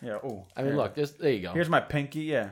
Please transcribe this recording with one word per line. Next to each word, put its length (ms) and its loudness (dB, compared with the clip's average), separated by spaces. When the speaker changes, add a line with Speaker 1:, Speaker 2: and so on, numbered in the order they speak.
Speaker 1:
Yeah. 220 -6
Ooh. 200 -8
Speaker 2:
I 60 -2
mean, 100 2
Speaker 1:
Here. 40 2
Speaker 2:
look, 180 0
this, 180 -2
there 200 2
you 100 0
go. 100 -4
Speaker 1:
Here's 160 2
my 120 4
pinky. 420 -2
Yeah. 300 0